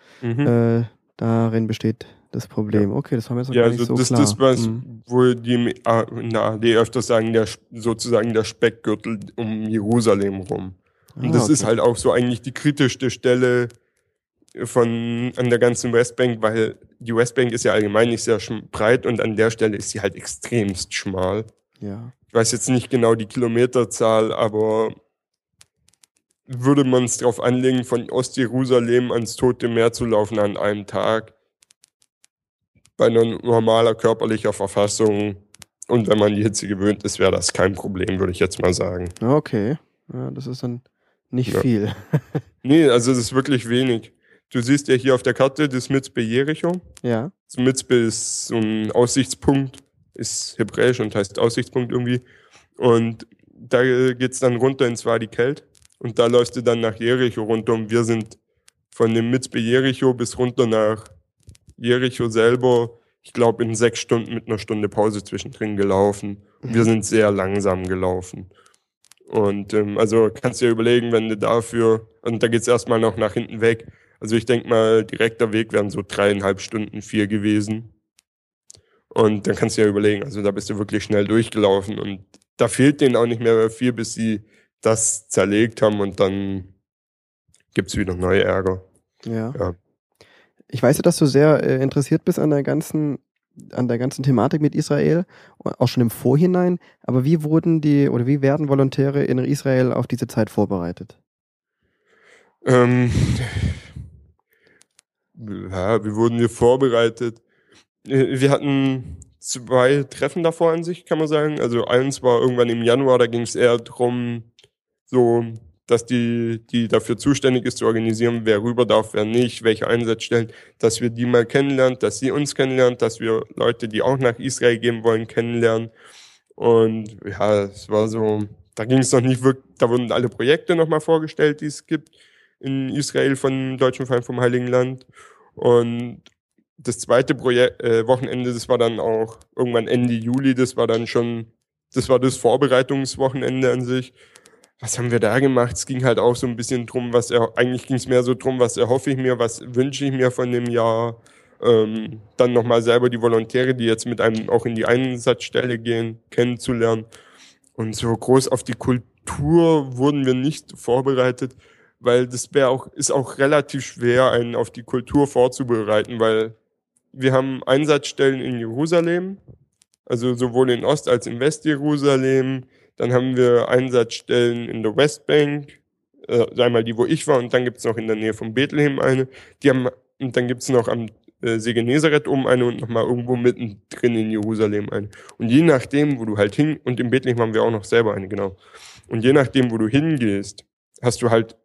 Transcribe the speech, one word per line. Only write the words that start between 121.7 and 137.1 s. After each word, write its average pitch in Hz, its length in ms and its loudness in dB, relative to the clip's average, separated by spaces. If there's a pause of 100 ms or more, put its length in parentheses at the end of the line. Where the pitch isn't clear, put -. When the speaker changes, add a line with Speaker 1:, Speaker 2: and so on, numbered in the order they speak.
Speaker 1:
dass - 220 -2
sie 131 100 -2
uns 139 240 -2
kennenlernen, 127 440 2
dass 113 200 -2
wir 110 240 -2 (140)
Leute, 117 320 -2
die 107 140 -2
auch 131 160 0
nach 120 200 0
Israel 120 400 0
gehen 117 240 -2
wollen, 113 240 0
kennenlernen. 117 640 0 (640)
Und 113 640 2 (100)
ja, 101 380 0
es - 240 -12
war 107 180 2
so, 110 340 -2 (340)
da 110 100 -8
ging's 131 260 2
noch 127 120 4
nicht 127 200 0
wirklich, 131 220 2 (140)
da 123 100 4
wurden 120 240 0
alle 123 160 0
Projekte 160 480 0
nochmal 160 240 0
vorgestellt, 156 600 0
die 151 60 -8
es - 200 -12
gibt 156 240 -6 (500)
in 135 300 -6
Israel 135 440 0
von 131 440 -2
Deutschen 127 280 0
Verein 123 160 0
vom 123 160 -8
Heiligen 123 300 0
Land. 127 380 -2 (480)
Und 120 680 0 (540)
das 123 240 -8
zweite 131 340 2